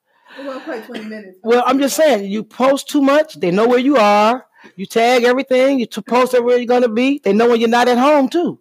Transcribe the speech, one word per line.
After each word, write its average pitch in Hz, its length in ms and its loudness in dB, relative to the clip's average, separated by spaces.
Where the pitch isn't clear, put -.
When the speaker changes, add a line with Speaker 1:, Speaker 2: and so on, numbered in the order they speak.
Speaker 1:
It 269 80 -18
wasn't 262 200 -14
quite 247 220 -12
twenty 220 180 -14
minutes. 214 380 -16
Speaker 2:
Well, 240 240 0
I'm 262 120 0
just 277 180 -2
saying, 240 320 0
you 208 140 -6
post 262 460 -2
too 294 120 0
much, 277 380 0
they 175 140 -2
know 214 160 0
where 247 100 2
you 269 180 0
are. 214 480 2
You 190 120 -12
tag 240 360 0
everything, 262 560 0
you 226 80 -4
t-, - 140 -12
post 247 340 -2
everywhere 247 220 2
you're 247 100 -2
gonna 247 220 2
be. 254 340 -2
They 196 100 0
know 226 160 2
when 233 120 2
you're 233 80 0
not 240 180 2
at 240 100 2
home, 269 320 2
too. 302 320 -4